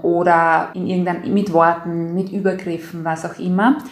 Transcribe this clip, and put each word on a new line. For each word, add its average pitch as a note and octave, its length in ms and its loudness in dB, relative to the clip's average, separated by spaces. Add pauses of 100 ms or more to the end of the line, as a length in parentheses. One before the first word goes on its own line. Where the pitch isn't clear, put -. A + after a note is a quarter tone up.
oder E3+ 720 4
in F#3 140 -6
irgendein, F3+ 460 -2
mit G3+ 200 0
Worten, E3+ 600 2
mit F#3+ 160 -2
Übergriffen, F3 720 -4
was D#3+ 220 -4
auch D3+ 140 -10
immer. G3 380 2 (140)